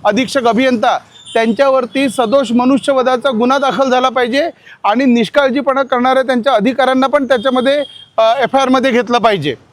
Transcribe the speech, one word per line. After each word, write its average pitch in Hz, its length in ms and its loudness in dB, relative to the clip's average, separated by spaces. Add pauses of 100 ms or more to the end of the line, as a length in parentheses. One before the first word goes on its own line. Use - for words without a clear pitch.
अधीक्षक 226 420 0
अभियंता, 233 500 0 (360)
त्यांच्यावरती 262 760 0
सदोष 240 420 -2
मनुष्यवधाचा 254 800 0
गुन्हा 247 280 0
दाखल 269 320 0
झाला 254 200 2
पाहिजे 254 400 -2 (340)
आणि 226 220 0
निष्काळजीपणा 262 800 0
करणाऱ्या 254 400 0
त्यांच्या 254 300 0
अधिकाऱ्यांना 262 540 0
पण 277 200 0
त्याच्यामध्ये, 262 560 0 (340)
अ, 220 40 2
एफआयआरमध्ये 254 720 2
घेतलं 240 260 0
पाहिजे. 185 380 0 (180)